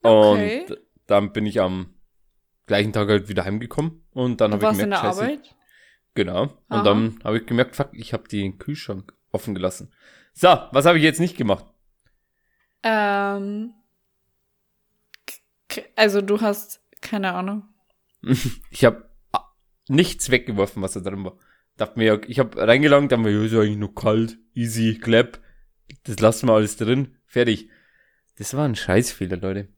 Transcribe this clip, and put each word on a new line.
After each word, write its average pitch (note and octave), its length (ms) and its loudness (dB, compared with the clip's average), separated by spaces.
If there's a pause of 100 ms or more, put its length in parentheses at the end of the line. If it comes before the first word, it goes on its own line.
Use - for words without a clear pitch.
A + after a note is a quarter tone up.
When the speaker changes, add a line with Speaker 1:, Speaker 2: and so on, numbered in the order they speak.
Speaker 1:
Okay. A2 640 4
Speaker 2:
Und - 100 -12 (280)
dann G2+ 260 2
bin G#2+ 140 -2
ich G#2 140 -2
am F#2 340 -4 (720)
gleichen G#2 260 0
Tag G#2 160 -2
halt G2+ 180 2
wieder F#2+ 180 -4
heimgekommen A#2 640 -6
und B2+ 280 -4
dann A2+ 120 2
Speaker 1:
Du G#3 60 0
Speaker 2:
hab G3+ 40 -2
ich G#3 60 0
Speaker 1:
warst G#3 140 0
Speaker 2:
gemerkt, - 20 0
Speaker 1:
in G#3 60 -2 (140)
der F#3 100 0
Speaker 2:
Scheiße. F#3+ 100 -6
Speaker 1:
Arbeit? C#4+ 320 -8 (580)
Speaker 2:
Genau. F2+ 300 -2
Und C#3+ 80 -6 (180)
Speaker 1:
Aha. A2 140 -2
Speaker 2:
dann A2 400 2
hab G#2+ 100 -2
ich A2+ 140 -2
gemerkt, B2 280 0
fuck, C#3 180 -4
ich - 200 -14
hab - 160 -10
den G2 300 -6
Kühlschrank G#2 560 -12 (160)
offen G2+ 240 -6
gelassen. F#2 360 -6 (440)
So, F3 120 4 (240)
was C#3 140 2
hab E3+ 100 6
ich D#3+ 60 2
jetzt D#3 180 2
nicht E3+ 180 -2
gemacht? G2+ 280 -2 (1200)
Speaker 1:
Ähm, G3+ 880 -2 (1500)
k-, - 100 -16 (340)
k-, - 260 -12
also G#3 260 2
du G3+ 200 -2
hast, G#3 400 -4 (200)
keine G3 320 -6
Ahnung. G3 300 -6 (580)
Speaker 2:
<laughs> - 80 -12 (420)
Ich - 120 -4
hab A#2 260 2 (800)
nichts D#3+ 440 0
weggeworfen, G#2 520 -2
was F#2+ 80 -6
da - 80 -10
drin G2 240 -8
war. F#2 140 -12 (400)
Dachte - 200 -6
mir, A2 300 4
ich B2 120 -8
hab B2 180 -2
reingelangt, C#3+ 560 4
dachte A#2 100 2
mir, G#2+ 80 0
ja, G#2 140 0
ist A2 80 -2
ja A2+ 80 4
eigentlich G#2 160 0
nur G#2 180 -6
kalt, A2+ 420 -2 (160)
easy, A2+ 480 -2
clap. A#2 380 2 (640)
Das G2+ 160 -10
lassen A2+ 300 4
wir A2+ 60 6
alles G#2+ 220 2
drin, B2+ 380 -2 (100)
fertig. A#2 440 0 (680)
Das - 160 -12
war D3 120 -2
ein A#2+ 100 -2
Scheißfehler, F#2+ 640 -2
Leute. F#2+ 400 -8